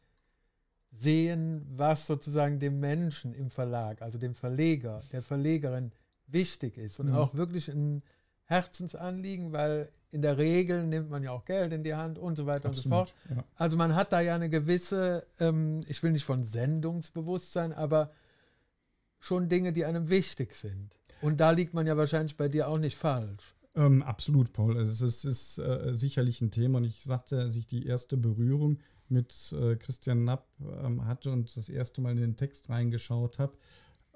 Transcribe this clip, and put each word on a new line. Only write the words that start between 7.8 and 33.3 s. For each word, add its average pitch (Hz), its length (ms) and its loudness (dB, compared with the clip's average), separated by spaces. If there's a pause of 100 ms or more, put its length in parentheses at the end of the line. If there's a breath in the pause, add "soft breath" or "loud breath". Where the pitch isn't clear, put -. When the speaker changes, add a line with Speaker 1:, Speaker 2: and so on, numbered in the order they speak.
Speaker 1:
Herzensanliegen, 180 1080 -4
weil 151 380 -2 (200)
in 151 100 -4
der 147 160 2
Regel 170 500 2
nimmt 156 220 -2
man 143 140 -6
ja 135 80 -6
auch 123 160 -8
Geld 180 260 -2
in 156 120 -4
die 156 100 -2
Hand 160 240 -6
und 175 180 -2
so 147 80 -2
weiter 143 240 0
und 139 60 0
so 131 60 -4
Speaker 2:
Absolut, 170 280 2
Speaker 1:
fort. - 60 -20 (160 soft breath)
Speaker 2:
ja. 123 140 -4 (100)
Speaker 1:
Also 165 240 2
man 165 160 4
hat 196 180 2
da 175 80 6
ja 170 140 2
eine 170 160 -2
gewisse, 175 760 0 (120)
ähm, 160 480 2
ich 147 160 -6
will 165 100 4
nicht 147 120 2
von 127 200 0
Sendungsbewusstsein, 160 1300 -2
aber 151 380 2 (1120 soft breath)
schon 180 280 0
Dinge, 180 240 2
die 156 140 0
einem 165 240 -2
wichtig 180 440 0
sind. 101 440 -12 (240 loud breath)
Und 151 180 2
da 160 120 8
liegt 165 200 2
man 165 140 0
ja 156 100 2
wahrscheinlich 151 400 2
bei 147 120 0
dir 143 200 2
auch 156 80 0
nicht 156 220 -2
falsch. 113 560 -4 (200)
Speaker 2:
Ähm, 143 280 6
absolut, 139 500 2
Paul. 110 240 2
Also 113 140 2
es 110 100 -4
ist, 120 240 -2
ist, - 340 -6
äh, 127 360 -2
sicherlich 123 480 0
ein 110 80 2
Thema. 123 280 2
Und 120 60 2
ich 113 200 -6
sagte, 127 360 -2
als 120 160 -2
ich 113 100 -4
die 123 200 -4
erste 123 320 -2
Berührung 131 640 2 (280 soft breath)
mit, 123 500 -2
äh, 117 180 2
Christian 120 480 0
Napp, 127 220 -2 (140)
ähm, 123 460 -4
hatte 123 240 -4
und 123 260 -2
das 113 140 -10
erste 131 320 -4
Mal 123 100 0
in 120 60 0
den 117 180 0
Text - 320 -6
reingeschaut 120 720 -2